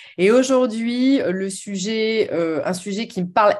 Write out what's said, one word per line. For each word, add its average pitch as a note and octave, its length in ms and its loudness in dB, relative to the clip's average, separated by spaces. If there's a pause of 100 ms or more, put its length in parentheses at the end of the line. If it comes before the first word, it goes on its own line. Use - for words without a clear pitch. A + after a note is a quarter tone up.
(180)
Et F#3+ 140 4
aujourd'hui, B3+ 960 2
le F#3 220 -2
sujet, G#3+ 840 -2
euh, D#3+ 340 -2
un F3+ 80 -2
sujet G3+ 320 -6
qui - 160 -6
me F3+ 60 -4
parle G#3 320 2